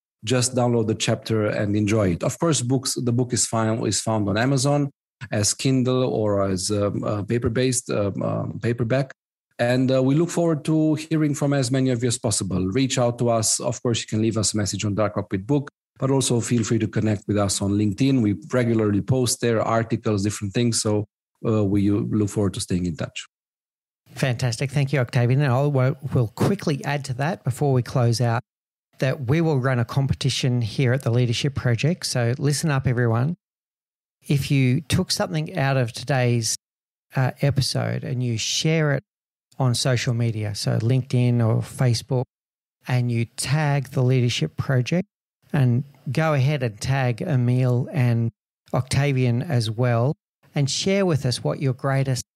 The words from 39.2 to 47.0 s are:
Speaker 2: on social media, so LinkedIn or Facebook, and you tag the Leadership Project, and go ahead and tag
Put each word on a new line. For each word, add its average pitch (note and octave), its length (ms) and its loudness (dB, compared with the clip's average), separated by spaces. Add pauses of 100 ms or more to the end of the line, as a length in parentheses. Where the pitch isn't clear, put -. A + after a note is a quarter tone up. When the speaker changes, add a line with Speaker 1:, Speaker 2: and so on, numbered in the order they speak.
Speaker 2:
on B2+ 160 2
social A#2+ 400 0
media, A2 400 -2
so A#2+ 240 -2
LinkedIn B2 640 2
or A2+ 200 2
Facebook, B2 600 -2 (640)
and B2 240 0
you A#2 140 -2
tag C#3+ 640 -2
the C3 140 -2
Leadership B2 520 0
Project, C#3 520 -2 (440)
and C3 320 2 (280)
go D#3+ 240 2
ahead C#3 260 2
and G#2+ 180 -4
tag B2+ 440 0